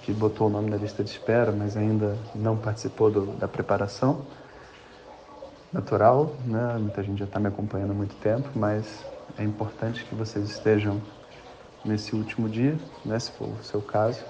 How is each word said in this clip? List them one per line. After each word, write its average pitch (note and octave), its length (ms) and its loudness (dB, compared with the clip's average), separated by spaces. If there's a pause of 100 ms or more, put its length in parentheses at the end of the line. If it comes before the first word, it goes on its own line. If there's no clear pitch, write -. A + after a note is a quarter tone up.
que - 80 -4
botou G#2+ 360 2
o - 20 6
nome G#2 200 0
na G#2 80 0
lista G#2 260 -2
de G#2 60 -4
espera, A2+ 420 2
mas G#2 260 -2
ainda G#2+ 400 2 (180)
não A2 220 2
participou A2 520 2
do, G2+ 160 2 (120)
da G2+ 100 -2
preparação G2+ 760 0 (1500)
natural, B2 640 6 (100)
né? A#2 340 0
Muita G#2 220 -2
gente G2+ 180 -2
já G2 80 -4
tá G2+ 120 -4
me G#2 80 2
acompanhando G2+ 440 -2
há G#2 40 0
muito G2+ 200 -2
tempo, A#2 400 0
mas G#2+ 500 -2 (320)
é G#2+ 60 -2
importante G#2+ 600 -4
que - 80 -10
vocês G#2+ 360 -4
estejam G#2 520 4 (840)
nesse G#2+ 320 -2
último A2 340 -2
dia, C3 280 2 (280)
né? A2+ 120 0
Se - 140 -4
for A2 180 -8
o A2 140 -8
seu - 180 -4
caso. G#2+ 480 2